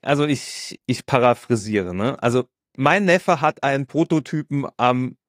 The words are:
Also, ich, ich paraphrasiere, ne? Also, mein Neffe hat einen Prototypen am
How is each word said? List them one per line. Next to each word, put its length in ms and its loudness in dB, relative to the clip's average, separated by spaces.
Also, 240 0
ich, 600 -6
ich 200 -4
paraphrasiere, 880 0
ne? 280 -4
Also, 240 0
mein 300 2
Neffe 360 2
hat 220 -2
einen 220 0
Prototypen 800 -2
am 400 0